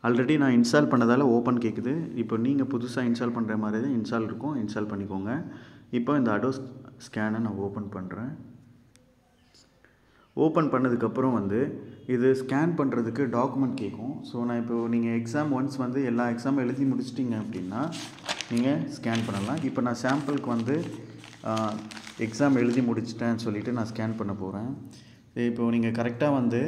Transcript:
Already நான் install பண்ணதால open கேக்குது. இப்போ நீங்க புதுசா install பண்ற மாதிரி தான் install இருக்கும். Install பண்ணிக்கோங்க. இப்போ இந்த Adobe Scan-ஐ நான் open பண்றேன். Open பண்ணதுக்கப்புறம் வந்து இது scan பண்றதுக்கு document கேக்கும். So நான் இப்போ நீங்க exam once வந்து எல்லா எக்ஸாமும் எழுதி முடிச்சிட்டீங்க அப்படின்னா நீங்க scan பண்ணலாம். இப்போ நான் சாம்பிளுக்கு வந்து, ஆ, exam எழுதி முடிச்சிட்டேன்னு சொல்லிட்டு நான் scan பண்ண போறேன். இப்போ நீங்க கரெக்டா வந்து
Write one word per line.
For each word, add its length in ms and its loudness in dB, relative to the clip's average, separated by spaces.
Already 280 4
நான் 160 6
install 340 6
பண்ணதால 320 6
open 300 2
கேக்குது. 260 -2
இப்போ 120 -2
நீங்க 260 2
புதுசா 380 -2
install 260 0
பண்ற 260 -2
மாதிரி 220 0
தான் 140 0
install 320 -2
இருக்கும். 320 -4
Install 300 -4
பண்ணிக்கோங்க. 380 -6
இப்போ 120 0
இந்த 160 2
Adobe 200 0
Scan-ஐ 400 -2
நான் 220 -4
open 280 -8
பண்றேன். 360 -8
Open 280 4
பண்ணதுக்கப்புறம் 640 2
வந்து 220 0
இது 140 4
scan 400 0
பண்றதுக்கு 440 0
document 480 2
கேக்கும். 320 -6
So 80 -10
நான் 140 0
இப்போ 140 -2
நீங்க 140 2
exam 400 -2
once 240 -2
வந்து 180 -2
எல்லா 220 2
எக்ஸாமும் 320 0
எழுதி 280 0
முடிச்சிட்டீங்க 500 -2
அப்படின்னா 400 -6
நீங்க 180 4
scan 320 -2
பண்ணலாம். 400 -2
இப்போ 180 -2
நான் 160 -2
சாம்பிளுக்கு 540 0
வந்து, 200 0
ஆ, 20 0
exam 360 4
எழுதி 260 4
முடிச்சிட்டேன்னு 580 -2
சொல்லிட்டு 320 -2
நான் 140 -2
scan 280 -2
பண்ண 220 -2
போறேன். 260 -6
இப்போ 280 0
நீங்க 140 2
கரெக்டா 280 0
வந்து 280 2